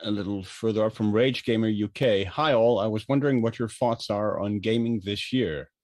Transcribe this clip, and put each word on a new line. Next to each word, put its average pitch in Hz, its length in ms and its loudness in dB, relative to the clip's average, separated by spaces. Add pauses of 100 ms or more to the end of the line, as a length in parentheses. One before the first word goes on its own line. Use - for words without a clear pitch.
a 104 80 -6
little 101 320 -2
further 107 420 -2
up 110 80 -2
from 107 180 0
Rage 120 320 2
Gamer 113 240 2
U 104 220 0
K. 104 340 2
"Hi 147 300 0
all, 113 260 4
I 107 80 0
was 110 220 -4
wondering 139 320 2
what 113 180 -2
your 113 80 -2
thoughts 117 420 -2
are 104 300 -2
on 104 200 -2
gaming 113 440 0
this 104 300 -4
year. 82 360 -2 (140)